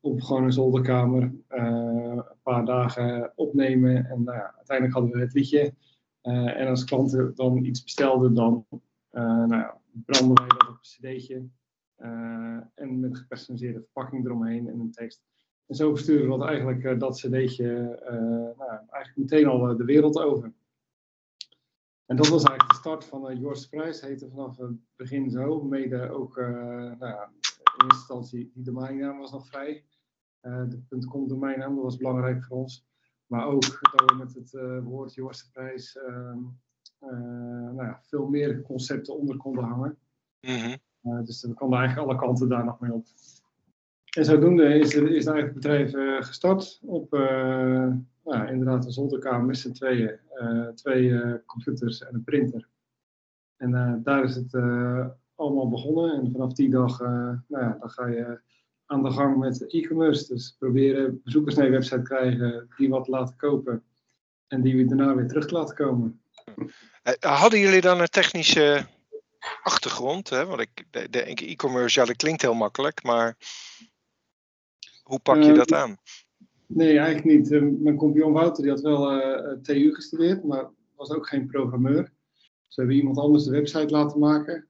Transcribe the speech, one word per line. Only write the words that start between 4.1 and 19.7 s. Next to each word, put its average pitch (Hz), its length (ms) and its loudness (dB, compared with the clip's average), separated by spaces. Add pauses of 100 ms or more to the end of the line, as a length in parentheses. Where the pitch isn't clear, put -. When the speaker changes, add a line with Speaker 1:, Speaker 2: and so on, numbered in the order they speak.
Speaker 1:
nou 120 140 -6
ja, 101 200 -10
uiteindelijk 127 420 -2
hadden 120 140 0
we 120 120 -2
het 123 100 -6
liedje. 143 400 2 (460)
Eh, 123 400 -2
en 131 80 -2
als 127 160 0
klanten 131 500 0
dan 127 300 0
iets 123 180 -4
bestelden, 127 520 2
dan, 117 320 2 (440)
eh, 123 120 -8
nou 117 320 2
ja, 110 260 -4 (100)
brandden 127 560 2
wij - 20 -14
dat - 200 4
op 127 120 -20
een - 360 -14
cd'tje. 127 320 -12 (460)
Eh, 117 640 -10 (160)
en 127 260 -8
met 127 100 -2
een 127 60 -10
gepersonaliseerde 123 640 -12
verpakking 131 440 -10
eromheen 117 440 -4
en 117 120 -10
een 113 120 -8
tekst. 117 300 -14 (440)
En 139 80 -12
zo 147 200 2
versturen 143 360 2
we 131 80 0
dat 135 80 -4
eigenlijk, 127 380 -4
eh, 127 140 -2
dat 127 180 -4
cd'tje, 120 880 -4
eh, 123 80 -10 (440)
nou - 80 -14
ja, 113 260 -12
eigenlijk 135 260 -14
meteen 143 300 4
al, 123 220 2
eh, 117 80 -2